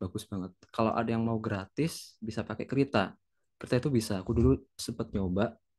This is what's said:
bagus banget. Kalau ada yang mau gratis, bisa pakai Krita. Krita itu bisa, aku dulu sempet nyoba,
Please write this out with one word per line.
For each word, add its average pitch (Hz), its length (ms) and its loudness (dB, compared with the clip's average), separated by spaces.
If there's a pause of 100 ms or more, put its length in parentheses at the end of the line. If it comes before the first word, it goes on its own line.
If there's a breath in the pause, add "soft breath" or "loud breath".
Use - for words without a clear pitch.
bagus 95 240 -6
banget. 92 320 -8 (160)
Kalau 113 240 0
ada 117 160 -2
yang 113 80 0
mau 113 160 0
gratis, 107 800 -4
bisa 113 320 -6
pakai 110 160 -6
Krita. 127 480 2 (480)
Krita - 160 0
itu 139 160 2
bisa, 110 320 0
aku 120 80 -2
dulu 120 240 6 (160)
sempet - 400 -6
nyoba, 98 400 0 (260)